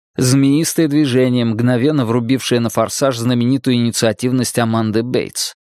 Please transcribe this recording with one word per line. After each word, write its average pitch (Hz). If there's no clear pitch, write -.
Змеистое 139
движение, 127
мгновенно 123
врубившее 120
на 117
форсаж 120
знаменитую 123
инициативность 120
Аманды 113
Бейтс. 120